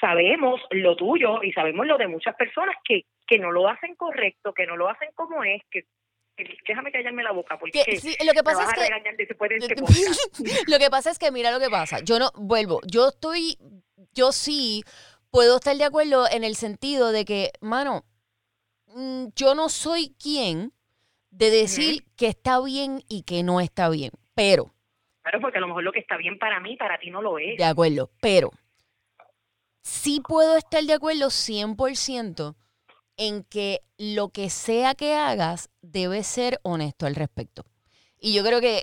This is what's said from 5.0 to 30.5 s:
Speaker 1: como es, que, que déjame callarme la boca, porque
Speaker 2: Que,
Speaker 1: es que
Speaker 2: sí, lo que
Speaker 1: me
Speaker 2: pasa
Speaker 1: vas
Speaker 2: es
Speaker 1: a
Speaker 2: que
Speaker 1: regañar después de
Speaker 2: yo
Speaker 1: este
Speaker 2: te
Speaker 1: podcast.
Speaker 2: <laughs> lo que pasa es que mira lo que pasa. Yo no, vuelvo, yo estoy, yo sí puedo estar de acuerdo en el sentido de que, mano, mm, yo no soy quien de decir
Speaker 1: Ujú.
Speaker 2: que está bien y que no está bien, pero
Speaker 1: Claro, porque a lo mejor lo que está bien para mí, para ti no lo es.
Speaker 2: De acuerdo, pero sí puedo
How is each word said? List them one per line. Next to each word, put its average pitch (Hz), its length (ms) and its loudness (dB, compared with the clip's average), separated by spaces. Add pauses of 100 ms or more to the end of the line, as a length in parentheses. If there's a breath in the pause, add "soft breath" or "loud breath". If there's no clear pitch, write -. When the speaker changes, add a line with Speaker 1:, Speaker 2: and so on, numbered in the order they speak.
Speaker 1:
como 320 300 -6
es, 202 160 -2 (100)
que, 180 120 -8 (540)
que - 200 -14 (100)
déjame 262 260 -8
callarme 240 300 -6
la 220 100 -4
boca, 170 260 -8
porque 285 260 0
Speaker 2:
Que, 226 80 -4
Speaker 1:
es 185 100 -4
que 320 100 -6
Speaker 2:
sí, 311 120 -2
lo 311 80 6
que 277 60 2
Speaker 1:
me - 60 4
Speaker 2:
pasa 190 160 2
Speaker 1:
vas 185 80 0
Speaker 2:
es 226 40 0
Speaker 1:
a 226 40 -2
Speaker 2:
que 233 180 2
Speaker 1:
regañar 214 240 -8
después 208 320 -4
de 220 100 -2
Speaker 2:
yo 196 60 -4
Speaker 1:
este 214 80 -2
Speaker 2:
te - 80 -4
Speaker 1:
podcast. 370 840 2
Speaker 2:
<laughs> - 20 -
lo 294 80 6
que 277 100 6
pasa 269 220 0
es 330 80 -4
que 311 120 0
mira 240 200 -2
lo 254 100 0
que 269 80 0
pasa. 175 340 -2
Yo 233 160 2
no, 254 180 2
vuelvo, 208 500 0
yo 233 220 4
estoy, 320 500 -4 (540)
yo 254 200 4
sí 254 500 -4 (480 loud breath)
puedo 247 260 8
estar 277 200 0
de 294 80 2
acuerdo 285 460 4
en 226 140 -2
el 220 120 -4
sentido 233 560 0
de 214 140 0
que, 202 240 -2 (100)
mano, 233 440 -4 (840)
mm, 254 400 -8 (100)
yo 269 180 4
no 311 140 0
soy 320 540 -4
quien 233 500 -4 (580)
de 214 200 2
decir 247 520 2
Speaker 1:
Ujú. - 140 -20
Speaker 2:
que 233 120 0
está 254 340 0
bien 269 480 -4
y 202 140 -10
que 175 180 -2
no 180 180 2
está 175 300 0
bien, 147 200 -4 (240)
pero 202 360 4 (520)
Speaker 1:
Claro, 214 180 -2
porque 240 160 -4
a 185 60 -2
lo 180 60 -4
mejor 175 160 -6
lo 185 80 -2
que 220 80 -4
está 180 180 -6
bien 175 200 -6
para 208 220 -2
mí, 214 160 -12
para 196 220 -4
ti 175 100 -18
no 185 140 -10
lo 180 160 -4
es. 160 180 -8
Speaker 2:
De 170 80 0
acuerdo, 156 460 2 (100)
pero 190 300 4 (1300)
sí - 440 -4
puedo 320 300 6